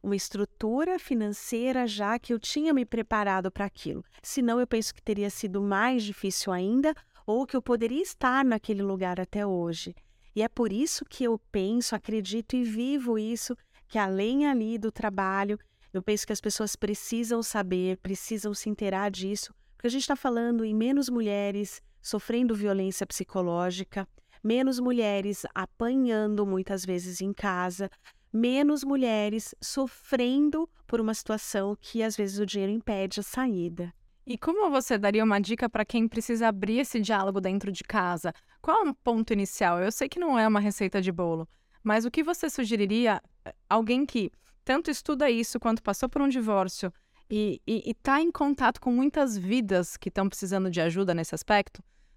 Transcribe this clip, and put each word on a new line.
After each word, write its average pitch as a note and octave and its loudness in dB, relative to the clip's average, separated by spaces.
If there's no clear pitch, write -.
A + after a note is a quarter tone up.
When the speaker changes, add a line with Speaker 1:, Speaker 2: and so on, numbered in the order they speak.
Speaker 1:
uma G3+ 0
estrutura A3+ -2
financeira A#3+ -2
já G#3 -2
que A#3+ -4
eu A3+ 0
tinha D4+ 0
me B3+ 2
preparado G3+ 0
pra G3+ -4
aquilo. - -8
Senão, A#3+ 0
eu B3 2
penso A3+ -2
que - -20
teria G3+ -2
sido G3 -4
mais G#3+ 2
difícil G3 -4
ainda A#3 2
ou A#3+ 0
que - -4
eu B3+ 2
poderia A#3+ 0
estar C4+ 2
naquele A3 2
lugar F#3 -2
até G#3 -4
hoje. F3 -2
E G#3 2
é A3 2
por A3+ 0
isso C4 -2
que - -6
eu A3+ 2
penso, A3 0
acredito G#3+ -4
e B3+ 0
vivo A#3+ -2
isso, A3+ -4
que - -4
além G#3+ 2
ali A3+ 0
do G#3+ -2
trabalho, G3 -2
eu F#3 -4
penso G#3 -2
que - -4
as G3+ -4
pessoas G#3 -4
precisam A3+ -2
saber, F#3 0
precisam G#3 -6
se - -6
inteirar G3+ -2
disso, F#3+ -6
porque - -4
a A#3+ 2
gente C4+ -2
tá C#4+ 0
falando A#3 0
em A3 -2
menos B3+ 2
mulheres G3+ -2
sofrendo A3+ 0
violência G3 0
psicológica, F3+ -2
menos B3 2
mulheres G#3 0
apanhando G#3+ 0
muitas F#3+ -2
vezes F3+ -4
em G3 -2
casa, F#3 -2
menos C4+ 2
mulheres A3 0
sofrendo C4+ 0
por A#3 0
uma A3 0
situação G#3 -4
que - -4
às A3 -2
vezes G3+ -2
o G#3 0
dinheiro G3 -2
impede G#3 -2
a G#3 -6
saída. F3 -4
Speaker 2:
E A#3+ -6
como F#4+ 0
você C4 2
daria G#3 4
uma G#3 4
dica A3 0
pra A3 -2
quem A3+ 2
precisa A3+ 0
abrir G#3+ 2
esse B3+ 0
diálogo G3 0
dentro F#3+ -2
de F3+ -10
casa? F3 -2
Qual G4 4
é D4+ 2
um C4+ -2
ponto A3+ 0
inicial? F#3+ 2
Eu F#3+ 2
sei - -4
que - -8
não D#4 2
é A3 6
uma G#3+ 4
receita G3+ 0
de F#3 0
bolo, E3 -2
mas A3 2
o A#3+ -2
que D#4+ 0
você E4+ -2
sugeriria, G#3+ 2
eh, - -16
alguém A3+ 2
que A3 -2
tanto D4+ 0
estuda C#4+ 2
isso A#3 -2
quanto A3+ 0
passou G#3 -2
por C#4 -2
um C#4 2
divórcio G3+ 0
e, G#3 -2
e, - -2
e A#3 -2
tá C#4+ 2
em E4 4
contato C#4+ 2
com B3+ 0
muitas C4 2
vidas F#3+ 0
que - -8
tão G3 0
precisando F#3+ -2
de E3+ 0
ajuda E3+ 2
nesse E3 -2
aspecto? - 0